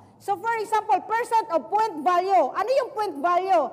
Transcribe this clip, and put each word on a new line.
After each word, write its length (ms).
So, 160
for 240
example, 320
percent 400
of 160
point 400
value. 480
Ano 160
yung 240
point 240
value? 540